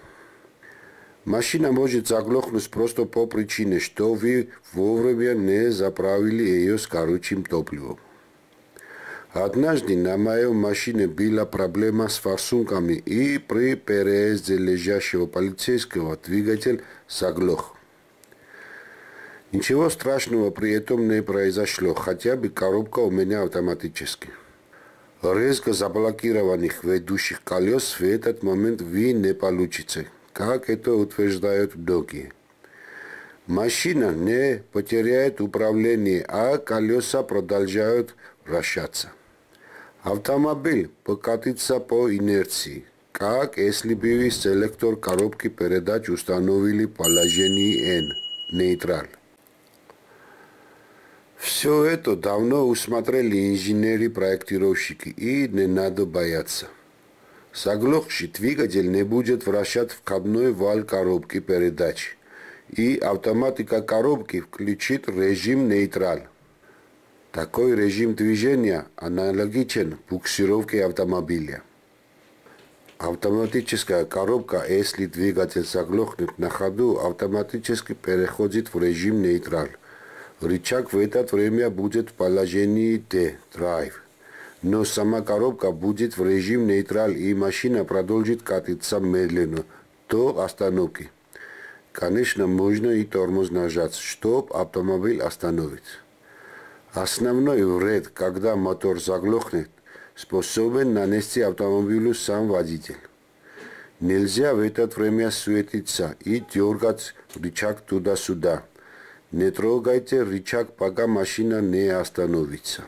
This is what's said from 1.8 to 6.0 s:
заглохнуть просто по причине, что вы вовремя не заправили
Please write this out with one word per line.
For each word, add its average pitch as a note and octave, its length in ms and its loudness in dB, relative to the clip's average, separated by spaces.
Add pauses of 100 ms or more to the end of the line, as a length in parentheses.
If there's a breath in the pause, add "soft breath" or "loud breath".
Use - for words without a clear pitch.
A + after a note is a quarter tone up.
заглохнуть A2+ 600 0
просто A#2 340 0
по A#2 220 0
причине, G#2+ 560 0
что A2 320 0
вы A#2+ 380 2 (200 loud breath)
вовремя A#2 600 2
не G#2+ 400 2
заправили G2 720 0